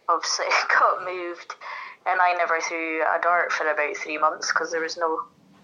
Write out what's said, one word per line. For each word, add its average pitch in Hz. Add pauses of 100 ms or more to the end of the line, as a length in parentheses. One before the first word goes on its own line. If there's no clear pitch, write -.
obviously 165
<laughs> -
it -
got 185
moved, 180 (500)
and 185
I 180
never 170
threw 165
a 170
dart 170
for 156
about 151
three 156
months 156
'cause 165
there 165
was 160
no 160 (380)